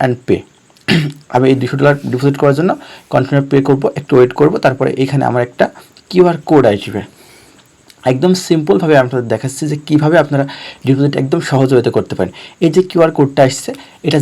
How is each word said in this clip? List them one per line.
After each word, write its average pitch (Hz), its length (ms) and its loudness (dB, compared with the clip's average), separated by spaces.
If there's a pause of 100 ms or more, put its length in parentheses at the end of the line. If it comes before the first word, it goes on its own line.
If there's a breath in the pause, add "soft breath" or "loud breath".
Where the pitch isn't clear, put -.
and 123 100 -2 (120)
pay। - 120 0 (480)
<clears throat> 147 480 -2
আমি 127 160 2
এই 135 100 2
দুশো 123 180 -4
ডলার 143 160 4 (160)
ডিপোজিট 135 300 0
করার 143 180 2
জন্য 180 120 0 (420 loud breath)
কন্টিনিউ 139 360 0
পে 139 80 2 (100)
করব, 143 160 2 (160)
একটু 147 180 -6
ওয়েট 123 220 4
করব। 156 140 2 (120)
তারপরে 131 240 0 (140)
এখানে 135 280 -2
আমার 123 180 0
একটা - 180 -2 (420 loud breath)
কিউআর 175 280 2 (120)
কোড 147 140 4 (100)
আসবে। 101 280 -6 (1120 soft breath)
একদম 147 200 2 (160)
সিম্পলভাবে 165 480 0
আমি 135 100 6
আপনাদের 123 280 -4
দেখাচ্ছি 131 380 -6
যে 147 60 -4 (100)
কীভাবে 151 360 2
আপনারা 139 220 -2 (400 loud breath)
ডিপোজিট 139 360 0
একদম 139 180 -2 (100)
সহজ 135 240 2
ওয়েতে 120 240 2
করতে - 200 -4
পারেন। 92 140 -2 (340 loud breath)
এই 160 100 2
যে 185 140 4
কিউআর 165 280 2
কোডটা 139 320 2
আসছে, - 220 -10 (360 loud breath)
এটা 151 140 2